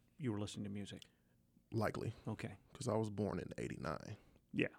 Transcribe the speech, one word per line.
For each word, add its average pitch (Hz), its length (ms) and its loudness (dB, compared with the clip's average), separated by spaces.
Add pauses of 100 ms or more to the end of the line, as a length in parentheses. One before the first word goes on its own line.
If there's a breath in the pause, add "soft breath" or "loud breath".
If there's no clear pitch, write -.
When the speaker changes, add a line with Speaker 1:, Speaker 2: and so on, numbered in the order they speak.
(180)
Speaker 1:
you 127 140 2
were 104 80 0
listening 104 240 -2
to 101 60 -2
music. 101 320 -6 (720)
Speaker 2:
Likely. 110 400 2 (160)
Speaker 1:
Okay. 107 240 -2 (200)
Speaker 2:
'Cause - 160 -4
I 107 80 6
was 110 140 2
born 101 280 2
in - 100 -4 (100)
eighty-nine. 67 580 -2 (380)
Speaker 1:
Yeah, - 120 6 (120)